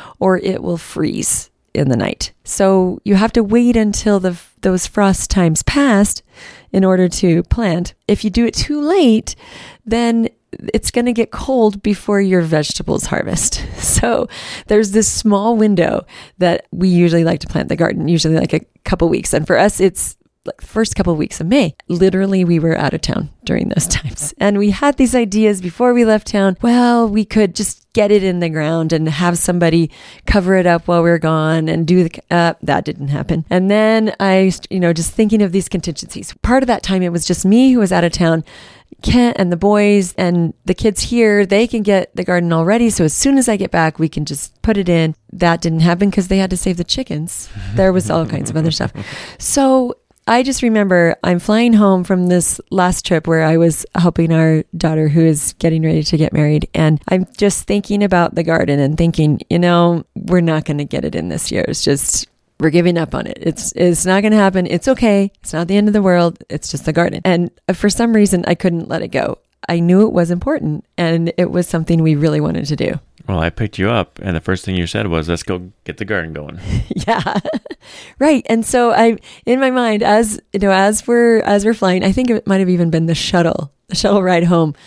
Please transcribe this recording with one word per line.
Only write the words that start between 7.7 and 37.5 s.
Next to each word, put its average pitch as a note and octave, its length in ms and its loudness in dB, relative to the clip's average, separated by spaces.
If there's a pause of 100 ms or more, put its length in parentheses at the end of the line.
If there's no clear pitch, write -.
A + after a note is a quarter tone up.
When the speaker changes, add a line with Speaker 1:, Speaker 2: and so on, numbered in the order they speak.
Speaker 1:
If G3+ 160 0
you G#3+ 80 -4
do A#3 160 2
it - 80 -6
too D4 260 -4
late, D4 540 2 (500)
then A#3 440 0 (440)
it's - 160 -2
gonna A#3+ 240 -2
get A3 180 -2
cold G#3+ 520 0
before G3+ 360 -2
your F#3 220 2
vegetables - 640 -2
harvest. - 680 -4
<laughs> - 40 -14 (240)
So - 300 0 (380)
there's G#3+ 240 2
this G#3+ 200 2
small G#3+ 460 0
window G#3 480 2 (320)
that F3 340 0
we F#3 160 0
usually E3+ 380 4
like E3 160 -2
to D#3+ 60 -12
plant - 200 -4
the - 80 -4
garden, D#3+ 320 -2
usually, D#3+ 280 2
like, - 180 0
a - 80 0 (240)
couple E3+ 240 0
weeks. - 240 -2
And D3+ 120 0
for D3+ 120 2
us, G3 240 2
it's, - 340 -2 (300)
like, - 160 -10
the - 60 -16
first - 280 -4
couple F3 220 0
weeks - 240 -6
of D#3+ 60 -6
May. G#3+ 280 0 (140)
Literally, F#3+ 560 0
we E3+ 140 2
were D#3+ 180 0
out - 160 -2
of - 80 -6
town - 280 -4 (140)
during - 240 -2
those - 200 -2
<laughs> - 20 -4
times. - 480 -8
And G3+ 200 0
we G#3 120 2
had C#4+ 260 0
these B3 200 0
ideas G#3+ 440 2
before A3+ 340 0
we A#3+ 120 4
left G#3+ 220 2
town. G3 340 0
Well, A#3+ 480 2
we G#3 160 0
could G#3 300 0
just - 360 -8
get G#3 180 2
it G3+ 140 4
in F3+ 160 -2
the F3 80 -2
ground D#3+ 460 -2
and D#3+ 160 0
have E3+ 280 -2
somebody E3+ 540 2 (340)
cover F#3+ 300 2
it F#3 100 2
up E3+ 220 0
while E3+ 160 2
we E3+ 60 2
were E3 100 2
gone D#3+ 480 0
and D#3+ 180 -2
do F3 220 4
the, - 140 -14 (100)
uh, E3+ 300 2
that - 240 -2
didn't C#3+ 240 -8
happen. D#3 400 -2
And F#3 200 0
then G#3+ 520 2
I, F#3+ 320 2 (160)
you F#3+ 100 -4
know, E3+ 140 2
just E3 180 -4
thinking G#3+ 300 2
of F#3+ 100 0
these F#3 160 -2
contingencies. - 760 -10
Part C4 220 2
of A#3+ 40 -2
that A#3 160 -2
time, F#3+ 180 -2
it F3+ 100 -2
was E3+ 140 -4
just F3 200 -2
me B3 280 6